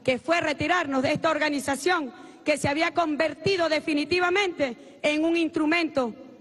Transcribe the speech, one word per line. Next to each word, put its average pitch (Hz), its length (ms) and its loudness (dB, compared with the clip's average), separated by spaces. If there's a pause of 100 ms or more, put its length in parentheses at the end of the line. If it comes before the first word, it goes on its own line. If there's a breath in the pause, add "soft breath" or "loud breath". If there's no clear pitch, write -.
que 254 160 0
fue 339 220 0
retirarnos 302 600 0
de 285 120 0
esta 302 180 0
organización 294 800 0 (320 loud breath)
que 294 120 2
se 285 100 -2
había 320 260 0
convertido 320 760 0
definitivamente 320 1300 0
en 302 220 0
un 339 140 2
instrumento 311 760 0 (280)